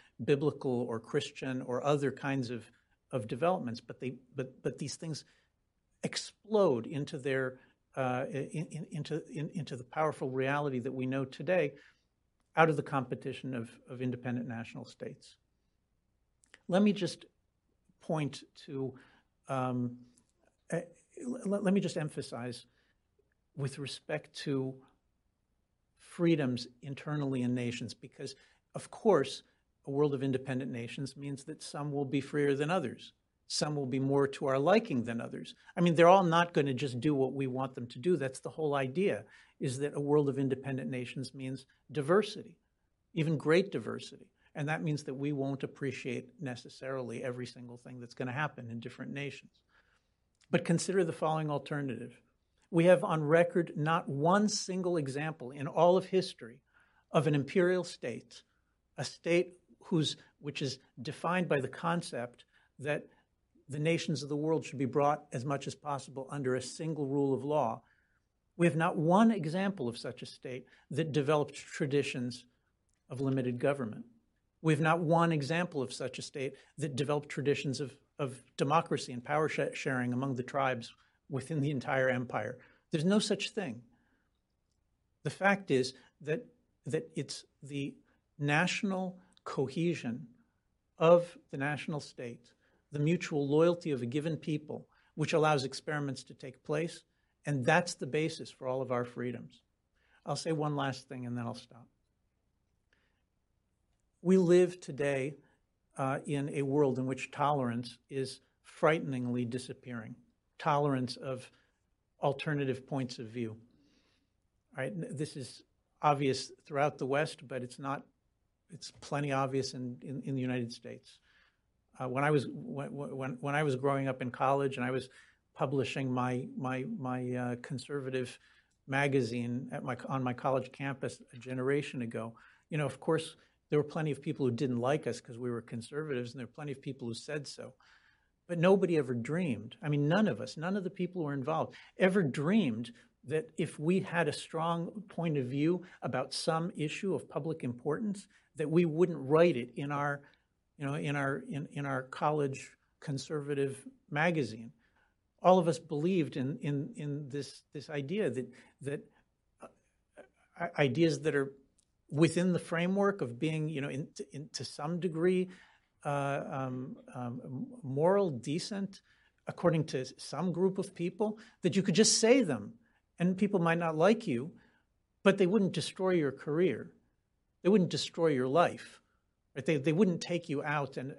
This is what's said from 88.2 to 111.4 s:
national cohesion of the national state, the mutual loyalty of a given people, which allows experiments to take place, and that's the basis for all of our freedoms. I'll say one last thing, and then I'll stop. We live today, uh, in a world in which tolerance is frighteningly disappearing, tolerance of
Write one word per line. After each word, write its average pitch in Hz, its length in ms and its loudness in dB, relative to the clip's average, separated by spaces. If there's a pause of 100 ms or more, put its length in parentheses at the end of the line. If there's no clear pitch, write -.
national 180 800 0 (260)
cohesion 139 840 -2 (720)
of 170 380 6 (140)
the 160 60 -8
national 143 440 -2
state, - 520 -14 (400)
the 143 60 -4
mutual 147 500 2
loyalty 165 420 4
of 127 120 0
a 123 40 -2
given 143 300 -2
people, - 500 -6 (300)
which 151 160 0
allows 151 320 4
experiments 143 600 -6
to - 100 -20
take - 280 -16
place, 160 400 -4 (440)
and 143 180 0
that's 165 300 4
the 170 120 -6
basis 151 440 -2
for - 180 -10
all 131 140 -2
of 120 100 -4
our 123 120 0
freedoms. - 560 -8 (640)
I'll 143 100 -2
say 160 160 -2
one 151 240 0
last 135 320 -2
thing, 127 180 -8
and 120 100 -4
then 120 100 -4
I'll 117 80 -4
stop. - 320 -18 (2250)
We 185 160 8
live 180 420 6
today, 143 540 -2 (640)
uh, 135 280 0
in 143 280 -2
a 143 80 0
world 139 360 4
in 131 80 -2
which 123 240 -4
tolerance 127 680 0 (100)
is 135 320 -6 (220)
frighteningly 131 800 2
disappearing, 120 720 -8 (420)
tolerance 143 580 2
of 131 340 -8 (720)